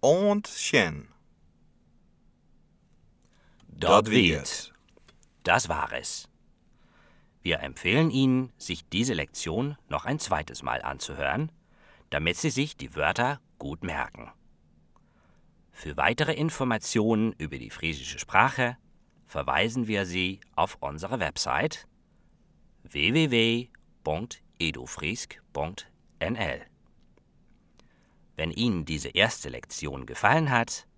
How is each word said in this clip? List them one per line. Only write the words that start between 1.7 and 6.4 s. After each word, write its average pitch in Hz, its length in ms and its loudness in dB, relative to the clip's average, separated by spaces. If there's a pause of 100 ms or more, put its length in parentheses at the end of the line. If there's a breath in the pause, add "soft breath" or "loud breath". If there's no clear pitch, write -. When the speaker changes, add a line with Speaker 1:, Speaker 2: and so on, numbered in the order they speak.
Speaker 2:
Dort 92 380 6
Speaker 1:
Dat 107 40 0
Speaker 2:
wird. 107 180 8
Speaker 1:
wird. - 440 -4 (680)
Speaker 2:
Das 90 260 4
war 76 240 -4
es. - 340 -8 (1160 soft breath)